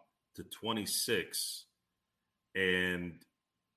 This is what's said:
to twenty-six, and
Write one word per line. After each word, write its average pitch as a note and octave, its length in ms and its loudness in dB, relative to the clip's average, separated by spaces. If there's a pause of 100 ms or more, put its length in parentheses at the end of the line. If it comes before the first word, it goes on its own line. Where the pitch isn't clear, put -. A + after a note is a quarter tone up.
(340)
to G2 100 -10
twenty-six, - 1200 -2 (880)
and F2+ 600 2 (640)